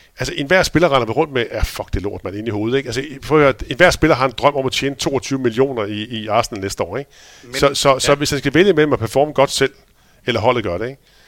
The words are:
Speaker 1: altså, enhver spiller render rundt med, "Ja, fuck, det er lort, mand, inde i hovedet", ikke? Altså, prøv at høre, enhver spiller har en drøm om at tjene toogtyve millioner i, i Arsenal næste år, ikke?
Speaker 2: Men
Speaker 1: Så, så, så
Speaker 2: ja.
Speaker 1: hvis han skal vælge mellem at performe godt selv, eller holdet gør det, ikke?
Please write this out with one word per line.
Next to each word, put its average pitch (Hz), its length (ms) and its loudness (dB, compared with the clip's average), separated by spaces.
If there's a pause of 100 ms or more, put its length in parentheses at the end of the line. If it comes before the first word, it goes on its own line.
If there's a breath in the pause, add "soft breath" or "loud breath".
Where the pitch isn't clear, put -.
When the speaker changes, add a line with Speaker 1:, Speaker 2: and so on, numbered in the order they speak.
(180 loud breath)
Speaker 1:
altså, 127 180 -6
enhver 165 260 0
spiller 151 300 2
render 117 220 2
rundt 147 180 0
med, 120 200 -2
"Ja, 104 100 -2
fuck, - 300 -6
det - 60 -4
er 92 40 -4
lort, 95 220 -8
mand, 95 120 -8
inde 110 120 -6
i - 20 -4
hovedet", 110 280 -2
ikke? 135 100 -4
Altså, 123 160 -4 (180)
prøv 156 160 2
at 147 60 6
høre, - 260 0
enhver 165 200 6
spiller 156 260 2
har 127 100 0
en 127 120 -2
drøm 143 180 2
om 131 100 -2
at 123 60 -2
tjene 139 240 -4
toogtyve 135 420 -4
millioner 127 460 0
i, 104 180 -6
i 110 240 -8
Arsenal 107 340 0
næste 98 220 -4
år, 90 140 -6
ikke? 143 140 -8 (340 loud breath)
Speaker 2:
Men 123 100 -18
Speaker 1:
Så, 139 200 2
så, 135 240 2
så 143 140 2
Speaker 2:
ja. 139 40 4
Speaker 1:
hvis 143 140 -2
han 143 80 -2
skal 131 160 -4
vælge 185 180 6
mellem 151 200 4
at - 60 0
performe 135 340 0
godt 139 180 2
selv, - 220 0 (540 soft breath)
eller 113 140 -2
holdet 123 240 0
gør 90 140 -4
det, 113 100 -6
ikke? 135 140 -16 (260 soft breath)